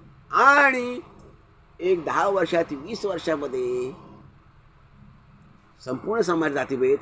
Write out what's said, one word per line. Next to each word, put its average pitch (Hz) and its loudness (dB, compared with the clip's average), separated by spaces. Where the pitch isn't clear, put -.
आणि 254 4
एक 175 0
दहा 151 0
वर्षात, 175 2
वीस 160 -8
वर्षामध्ये 131 -4
संपूर्ण 170 -4
समाज 165 0
जातीभेद 135 0